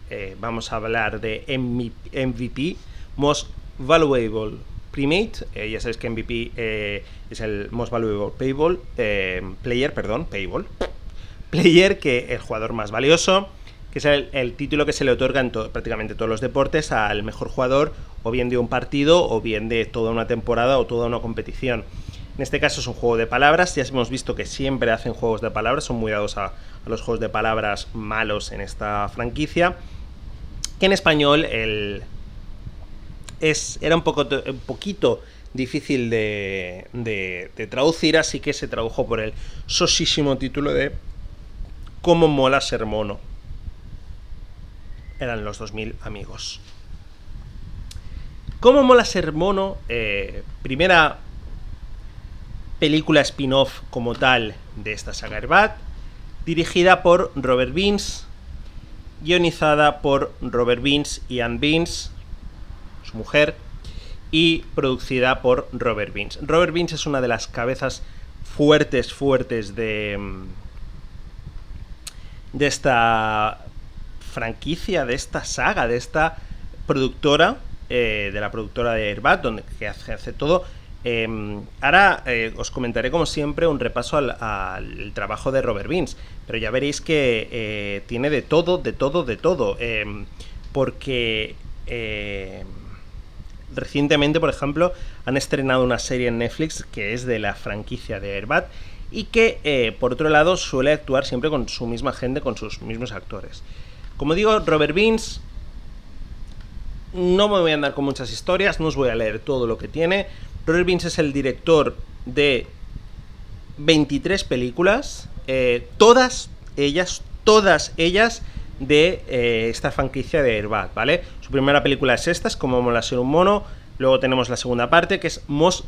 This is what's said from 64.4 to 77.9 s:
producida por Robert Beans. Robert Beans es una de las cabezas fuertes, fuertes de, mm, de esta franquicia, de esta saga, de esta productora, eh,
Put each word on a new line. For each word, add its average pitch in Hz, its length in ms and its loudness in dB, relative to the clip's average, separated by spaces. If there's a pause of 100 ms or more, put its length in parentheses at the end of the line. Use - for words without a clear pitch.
producida 131 640 2
por 127 300 2
Robert 110 420 -2
Beans. 101 280 -8
Robert 156 320 4
Beans 170 180 0
es 151 140 -6
una 143 160 0
de 127 80 2
las 117 180 0
cabezas 123 560 -4 (400)
fuertes, 147 720 4
fuertes 120 640 0
de, 107 420 -2
mm, 95 240 -6 (2000)
de 143 160 0
esta 110 920 2 (720)
franquicia, 135 720 -2
de 120 80 0
esta - 320 -4
saga, 143 420 0
de 120 80 0
esta 156 400 0 (500)
productora, 147 720 4 (300)
eh, 110 440 0